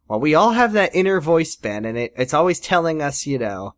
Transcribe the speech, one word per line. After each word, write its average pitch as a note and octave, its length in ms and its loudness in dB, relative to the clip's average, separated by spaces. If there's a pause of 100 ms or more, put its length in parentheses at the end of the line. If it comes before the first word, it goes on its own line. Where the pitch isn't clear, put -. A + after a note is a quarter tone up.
"Well, A2 140 -4
we D3+ 120 2
all G#3 200 6
have A#3 200 2
that G3 220 0
inner F#3+ 240 2
voice, D#3+ 380 0
Ben, G#2 260 -6
and A2+ 140 -6
it, A#2 180 -4
it's B2+ 180 -2
always E3+ 280 2
telling E3 400 0
us, C#3+ 260 -4
you C3+ 100 -2
know, G#2+ 400 -6